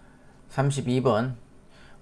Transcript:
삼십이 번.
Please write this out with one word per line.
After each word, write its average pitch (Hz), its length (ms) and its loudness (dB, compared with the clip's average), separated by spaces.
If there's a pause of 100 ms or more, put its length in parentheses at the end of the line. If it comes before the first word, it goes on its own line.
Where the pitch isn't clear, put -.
(480)
삼십이 131 560 0
번. 123 320 2 (680)